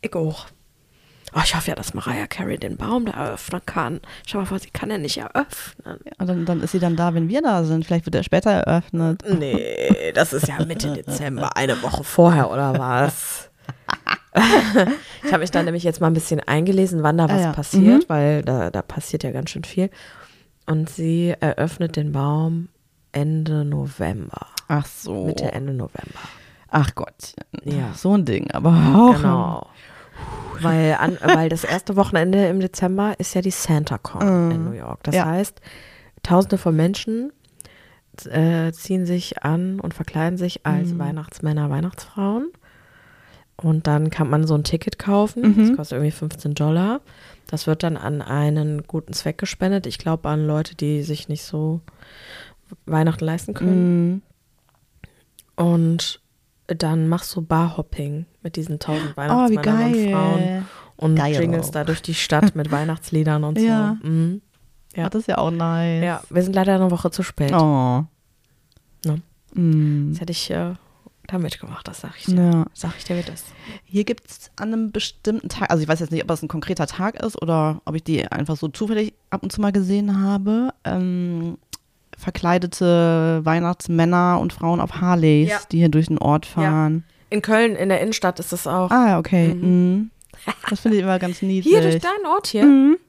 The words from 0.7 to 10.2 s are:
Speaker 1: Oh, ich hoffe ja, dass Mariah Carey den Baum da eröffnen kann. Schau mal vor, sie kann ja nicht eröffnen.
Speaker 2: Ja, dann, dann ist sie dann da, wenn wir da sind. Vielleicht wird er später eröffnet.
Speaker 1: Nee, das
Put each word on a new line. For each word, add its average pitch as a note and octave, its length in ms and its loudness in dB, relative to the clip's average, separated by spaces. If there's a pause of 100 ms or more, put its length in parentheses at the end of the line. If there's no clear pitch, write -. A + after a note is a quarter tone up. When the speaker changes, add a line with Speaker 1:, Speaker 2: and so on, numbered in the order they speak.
Speaker 1:
Oh, D3+ 120 -2
ich - 100 0
hoffe E3 160 -2
ja, - 60 -6
dass - 180 -12
Mariah G#2 320 -6
Carey - 320 -6
den - 180 -8
Baum A#3 300 -2
da G3+ 60 -6
eröffnen C#3 520 -8
kann. D#3 360 -6 (260)
Schau - 120 -6
mal F#3+ 80 -4
vor, F#3+ 120 -6
sie - 120 -14
kann - 200 -6
ja G#3 80 -4
nicht D3 200 -6
eröffnen. - 800 -8 (200)
Speaker 2:
Ja, F#3 80 -4
dann, F3+ 180 -2
dann F3 160 0
ist - 120 -4
sie F#3 80 0
dann E3+ 160 0
da, E3+ 180 0
wenn E3 140 0
wir B3 140 0
da G#3 220 2
sind. D#3+ 220 0
Vielleicht E3+ 200 0
wird E3 100 -4
er - 80 0
später F#3 260 2
eröffnet. E3+ 720 0 (160)
Speaker 1:
Nee, D#2+ 760 0
das E3 180 2